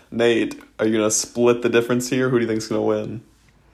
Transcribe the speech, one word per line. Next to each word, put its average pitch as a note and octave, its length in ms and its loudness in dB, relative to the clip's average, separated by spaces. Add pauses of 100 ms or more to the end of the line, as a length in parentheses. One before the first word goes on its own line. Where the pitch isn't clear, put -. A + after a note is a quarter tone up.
<laughs> - 80 -20
Nate, A#2 480 0 (200)
are A2+ 80 0
you A2 100 0
gonna G#2+ 140 2
split A#2+ 500 2
the A#2+ 80 0
difference A#2+ 400 0
here? B2+ 200 0
Who C3 100 2
do A#2 60 -2
you A2 40 -2
think's A2 180 -4
gonna G#2+ 140 -2
win? A2 400 -4 (520)